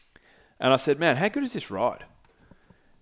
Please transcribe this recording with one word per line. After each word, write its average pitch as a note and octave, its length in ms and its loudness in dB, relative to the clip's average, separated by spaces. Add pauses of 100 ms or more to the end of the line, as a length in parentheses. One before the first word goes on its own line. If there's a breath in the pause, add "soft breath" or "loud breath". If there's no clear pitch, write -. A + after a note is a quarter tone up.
(600 soft breath)
And C3 120 2
I C3 60 6
said, C#3 200 0
"Man, D#3 200 2
how F3 100 2
good C#4 160 -4
is B3+ 100 -6
this - 160 -10
ride?" G2 360 -4 (960 soft breath)